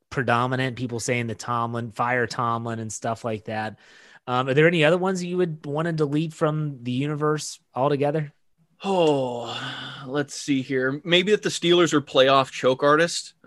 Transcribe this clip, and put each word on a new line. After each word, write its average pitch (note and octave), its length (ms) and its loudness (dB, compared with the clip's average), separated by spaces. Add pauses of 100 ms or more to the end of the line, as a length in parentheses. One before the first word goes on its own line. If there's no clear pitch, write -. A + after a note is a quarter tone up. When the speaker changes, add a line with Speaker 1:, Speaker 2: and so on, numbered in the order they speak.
Speaker 1:
predominant. B2+ 680 0
People A#2+ 240 -6
saying A#2+ 280 -2
the A2 80 -6
Tomlin, A#2+ 560 -4
fire B2 360 0
Tomlin A#2 520 -2
and A2 120 -8
stuff A#2 320 -6
like A2+ 220 -6
that. G#2+ 340 -8 (500)
Um, B2+ 200 0
are C3 40 0
there D#3 140 6
any E3+ 160 4
other D#3+ 140 6
ones F#3 240 -2
that F3+ 60 -6
you F3+ 100 -4
would E3 280 -2
wanna D#3 280 -2
delete D#3 400 0
from D3+ 500 -2
the B2 80 -4
universe D3 680 -2 (140)
altogether? D3 600 0 (500)
Speaker 2:
Oh, C3 760 0 (480)
let's C#3 300 -4
see C#3 260 -2
here. C3 420 -2
Maybe F3+ 280 2
that G3+ 120 2
the F3+ 60 -2
Steelers E3+ 440 4
are D3 80 4
playoff C3+ 500 4
choke C3 320 0
artists. D#3 500 2 (140)